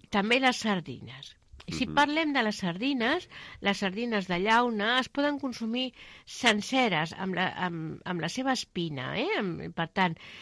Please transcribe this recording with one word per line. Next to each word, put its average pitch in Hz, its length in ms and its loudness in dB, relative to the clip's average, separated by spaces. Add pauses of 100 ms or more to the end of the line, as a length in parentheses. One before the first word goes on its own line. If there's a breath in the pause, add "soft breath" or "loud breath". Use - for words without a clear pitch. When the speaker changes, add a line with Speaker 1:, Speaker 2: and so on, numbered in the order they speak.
Speaker 1:
també 214 300 2
les 262 240 2
sardines. 139 720 -4 (320)
I 165 80 -6
si 233 100 0
Speaker 2:
Mhm. - 80 -6
Speaker 1:
parlem 294 400 4
de 269 80 4
les 214 160 2
sardines, 240 720 0 (340 loud breath)
les 196 160 2
sardines 202 500 -2
de 180 120 0
llauna 226 600 4
es 247 100 -2
poden 285 280 0
consumir 247 540 -4 (340 loud breath)
senceres, 208 880 2
amb 185 220 -4
la, 180 180 2
amb, 170 520 -4
amb 180 160 -2
la 160 80 -2
seva 262 240 0
espina, 151 640 -4
eh? 262 100 0 (100)
Amb, 170 380 -2
per 165 140 -2
tant, 180 260 2 (260 loud breath)